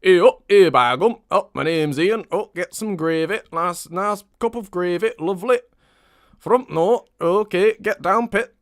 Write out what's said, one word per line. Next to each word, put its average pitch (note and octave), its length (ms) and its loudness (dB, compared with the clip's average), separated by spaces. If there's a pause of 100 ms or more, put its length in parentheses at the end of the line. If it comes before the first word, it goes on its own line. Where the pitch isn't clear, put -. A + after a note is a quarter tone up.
Hey F#3 200 4
up, A#3 260 4
hey G3 220 6
bag B2+ 340 2
em. A#3 120 2 (140)
Oh, F3+ 240 -2
my C#3 100 -6
name's D3+ 360 -2
Ian. G3+ 320 -2
Oh, G3+ 240 -6
get F3 180 -10
some G#3+ 220 -8
gravy. E3 440 -4 (120)
Nice, E3+ 380 -6
nice G3 340 -6 (160)
cup A#3 160 -4
of A3+ 160 -12
gravy. F3+ 480 -2
Lovely. F#3+ 400 -2 (800)
Front B3+ 340 -2
note. E3+ 380 0 (100)
Okay, G3 600 0
get G#3 200 -4
down A3 280 0
pit. - 320 -4